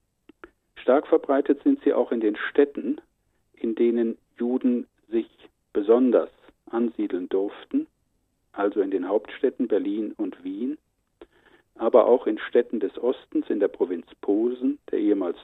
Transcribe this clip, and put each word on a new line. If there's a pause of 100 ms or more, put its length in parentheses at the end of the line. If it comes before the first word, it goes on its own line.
(760)
Stark
verbreitet
sind
sie
auch
in
den (140)
Städten, (540)
in
denen (200)
Juden (220)
sich (460)
besonders (400)
ansiedeln
durften, (640)
also
in
den
Hauptstädten
Berlin
und
Wien, (1000)
aber
auch
in
Städten
des
Ostens,
in
der
Provinz (160)
Posen, (120)
der
ehemals